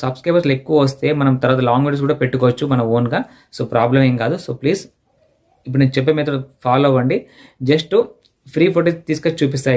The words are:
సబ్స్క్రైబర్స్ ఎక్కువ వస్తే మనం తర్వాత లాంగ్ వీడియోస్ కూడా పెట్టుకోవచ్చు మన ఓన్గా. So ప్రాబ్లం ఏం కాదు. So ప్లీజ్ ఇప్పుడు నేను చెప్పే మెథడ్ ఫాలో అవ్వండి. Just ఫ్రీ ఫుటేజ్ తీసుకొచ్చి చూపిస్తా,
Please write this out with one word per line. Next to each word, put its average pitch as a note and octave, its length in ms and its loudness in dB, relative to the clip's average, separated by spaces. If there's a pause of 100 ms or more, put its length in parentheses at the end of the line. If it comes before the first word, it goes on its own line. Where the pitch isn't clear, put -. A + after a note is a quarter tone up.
సబ్స్క్రైబర్స్ E3+ 440 -2 (100)
ఎక్కువ D#3 180 -2 (120)
వస్తే C3+ 200 -4 (140)
మనం C3+ 120 2 (120)
తర్వాత B2+ 240 2
లాంగ్ B2+ 180 2
వీడియోస్ C#3+ 200 -2
కూడా D3+ 160 -2
పెట్టుకోవచ్చు B2+ 500 0
మన B2 80 2 (160)
ఓన్గా. A#2+ 240 -2 (360)
So - 60 -8 (100)
ప్రాబ్లం A#2+ 360 2
ఏం B2 140 0
కాదు. C#3 220 -2
So B2 80 -8 (100)
ప్లీజ్ E3+ 200 -2 (840)
ఇప్పుడు C3 180 0
నేను C3 140 0
చెప్పే D3 220 2
మెథడ్ C#3+ 200 -4 (280)
ఫాలో C3+ 240 2
అవ్వండి. C3 280 0 (500)
Just D#3+ 260 0 (580)
ఫ్రీ D#3 200 2
ఫుటేజ్ E3+ 240 0 (120)
తీసుకొచ్చి D#3+ 320 -4
చూపిస్తా, C3+ 360 -2